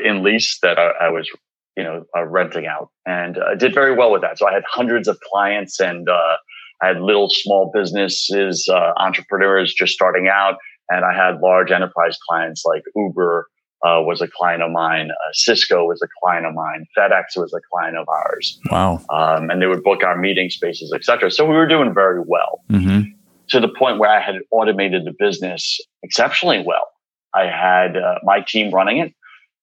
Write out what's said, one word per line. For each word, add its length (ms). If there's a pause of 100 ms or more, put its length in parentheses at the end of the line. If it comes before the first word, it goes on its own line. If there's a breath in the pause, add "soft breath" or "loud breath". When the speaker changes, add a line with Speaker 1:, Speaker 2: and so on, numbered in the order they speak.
Speaker 1:
in 220
lease 380
that 160
I, 280
I 40
was 200 (460)
you 80
know, 200 (120)
uh, 80
renting 420
out, 240 (160)
and 320
I 160
did 200
very 200
well 180
with 100
that. 160
So 80
I 60
had 160
hundreds 400
of 120
clients, 600
and, 280
uh, 280 (460 loud breath)
I 60
had 120
little 300
small 420
businesses, 960
uh, 260
entrepreneurs 760
just 220
starting 340
out, 280 (340 loud breath)
and 140
I 100
had 260
large 300
enterprise 480 (100)
clients 360
like 180 (120)
Uber, 520 (380)
uh, 180
was 180
a 80
client 340
of 80
mine, 400
uh, 220
Cisco 540
was 160
a 60 (140)
client 240
of 80
mine, 300 (120)
FedEx 400
was 160
a 80 (120)
client 240
of 120
ours. 520 (100)
Speaker 2:
Wow. 300 (100)
Speaker 1:
Um, 400
and 100
they 60
would 160
book 220
our 120
meeting 340
spaces, 440
et 100
cetera. 260
So 140
we 100
were 120
doing 280
very 260
well 500
Speaker 2:
Mm-hmm. 400 (380)
Speaker 1:
to 120
the 80
point 300
where 120
I 100
had 160 (140)
automated 540
the 140
business 600 (220)
exceptionally 600
well. 220 (480)
I 120
had, 500
uh, 260
my 240
team 260
running 260
it, 160 (480 loud breath)